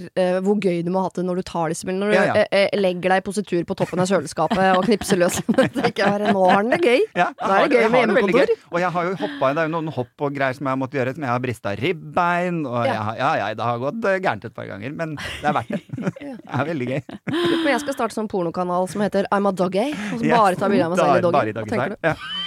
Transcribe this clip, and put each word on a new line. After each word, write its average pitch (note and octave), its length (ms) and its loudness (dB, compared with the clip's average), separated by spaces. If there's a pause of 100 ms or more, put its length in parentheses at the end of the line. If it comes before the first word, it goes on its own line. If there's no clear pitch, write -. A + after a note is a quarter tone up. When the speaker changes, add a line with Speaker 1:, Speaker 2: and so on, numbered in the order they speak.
(160)
Speaker 1:
øh, F3+ 240 2
hvor G3 160 2
gøy F3+ 260 0
du E3+ 80 -2
må F#3 120 0
ha F3+ 80 -2
hatt - 100 -10
det F3+ 80 -2
når F3+ 80 -2
du F#3 80 -4
tar E3 240 -4
disse E3+ 160 -6
bildene. F#3+ 220 -2
Når - 20 0
du, G#3 80 4
Speaker 2:
Ja, G3 80 4
ja. G3 240 2
Speaker 1:
øh, G3 240 4
øh, G#3 80 0
legger F3+ 320 2
deg F#3+ 80 4
i - 60 -10
positur F#3 420 -2
på F#3+ 80 -4
toppen F3+ 240 -2
av F#3 80 2
kjøleskapet F#3 680 2
og F#3+ 100 0
knipser G3+ 320 2
løs. F3 160 2 (100)
<laughs> - 120 2
Det B3+ 180 6
tenker A#3+ 240 0
jeg G3 80 4
bare, G#3 240 0
nå F#3+ 160 2
har F#3 160 6
den A#3+ 80 0
det E4+ 80 0
gøy. C4 200 4 (140)
Speaker 2:
Ja, F3+ 120 2 (100)
Speaker 1:
Nå G3+ 160 -2
er G3 160 4
det - 0 -
Speaker 2:
jeg - 0 -
Speaker 1:
gøy B3 160 4
Speaker 2:
har A3 80 4
Speaker 1:
med B3+ 80 6
Speaker 2:
det A#3 160 2
veldig G3 160 2
Speaker 1:
hjemmekontor. F3 160 4
Speaker 2:
gøy. - 240 -4
Og F3 80 0
jeg F3+ 160 0
har F3 80 0
jo F3+ 160 -2
hoppet, C#4+ 320 0
det D#3 80 0
er D#3+ 80 0
jo D#3+ 80 -4
noen D#3+ 160 -4
hopp B2+ 320 -6
og C#3+ 160 -2
greier C3 160 0
som C#3 80 -10
jeg C3 80 0
har C3 80 -2
måttet C3 220 -4
gjøre, B2+ 120 -2
som D#3+ 140 -10
jeg A#2+ 80 0
har B2 80 -4
bristet G2+ 400 -4
ribbein, F3 800 -2
og A#2+ 160 -4
Speaker 1:
Ja. A#2 80 0
Speaker 2:
jeg A2 160 -2
har, G#2+ 160 -4
ja, C3+ 160 2
ja, G#2+ 240 -2
det A2 80 -2
har A#2+ 100 -2
gått, C#3+ 300 -6
øh, F#3+ 160 2
gærent A#2+ 240 -2
et A2 60 -16
par A2+ 180 -10
ganger, A2 240 -10
men D#3+ 240 -8
det - 240 -12
er D3 80 2
verdt B2+ 160 -2
det. - 160 -6
<laughs> - 80 -16 (320)
Speaker 1:
Ja. C#4+ 80 -10
Speaker 2:
Det - 160 -16
er C3+ 240 -2
veldig B2 160 -4
gøy. C3+ 140 -4 (260)
Speaker 1:
Men E4 480 0
jeg A#3 80 -2
skal C#4 80 -6
starte B3 240 -4
sånn A3 160 -4
pornokanal F3+ 560 -2
som G3+ 160 -4
heter G3 260 0
I'm G3+ 160 2
a G3 60 2
Doggy, F#3 400 -2
og B3 240 -8
som A3+ 80 -6
Speaker 2:
Yes. - 80 4
Speaker 1:
bare G3+ 240 4
tar G3 160 0
bilder - 160 4
av - 80 -2
meg - 20 0
selv D#3+ 100 4
i C#3+ 40 4
Speaker 2:
Bare, B2 80 4
Speaker 1:
doggy. E3+ 160 2
Speaker 2:
bare A#2+ 120 2
i A2 40 -4
Speaker 1:
Hva A2 80 -6
Speaker 2:
doggy A2 160 -6
Speaker 1:
tenker B2 80 0
Speaker 2:
style. F#3+ 160 -8
Speaker 1:
du? E3 80 0
Speaker 2:
Ja. D#3 80 0 (300)